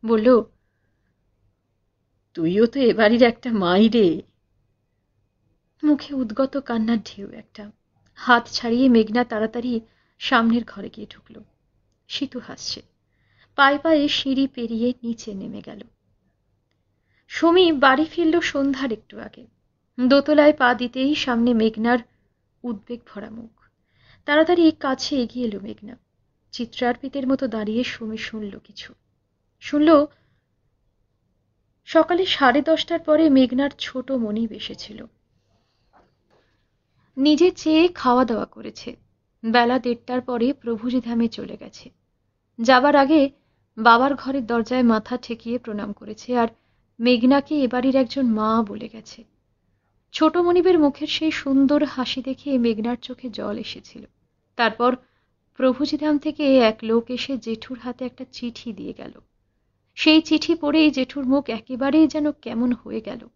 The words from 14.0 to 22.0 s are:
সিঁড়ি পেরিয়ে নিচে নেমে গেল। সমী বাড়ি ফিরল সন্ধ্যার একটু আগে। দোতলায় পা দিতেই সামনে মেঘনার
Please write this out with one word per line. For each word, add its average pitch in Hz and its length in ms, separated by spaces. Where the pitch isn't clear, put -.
সিঁড়ি 269 380
পেরিয়ে 233 560
নিচে 233 320
নেমে 196 320
গেল। - 160
সমী 339 440
বাড়ি 269 320
ফিরল 339 360
সন্ধ্যার 277 520
একটু 214 280
আগে। - 260
দোতলায় 294 440
পা 247 220
দিতেই 262 400
সামনে 240 400
মেঘনার 220 440